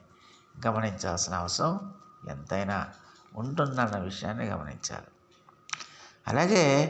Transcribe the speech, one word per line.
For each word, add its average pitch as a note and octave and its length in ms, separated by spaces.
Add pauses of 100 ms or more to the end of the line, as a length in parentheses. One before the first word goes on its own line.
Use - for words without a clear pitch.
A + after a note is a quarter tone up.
(680)
గమనించాల్సిన F#2+ 680
అవసరం F#2 460 (500)
ఎంతైనా F#2+ 580 (480)
ఉంటుందన్న B2+ 600
విషయాన్ని G2+ 480
గమనించాలి. E2 640 (1200)
అలాగే F3 380 (240)